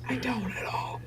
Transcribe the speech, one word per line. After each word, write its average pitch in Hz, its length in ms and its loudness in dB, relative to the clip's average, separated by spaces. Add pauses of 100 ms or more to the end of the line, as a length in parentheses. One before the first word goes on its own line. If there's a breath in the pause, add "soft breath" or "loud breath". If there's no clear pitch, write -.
I 262 80 4
don't 240 340 2
at - 220 -2
all. - 340 0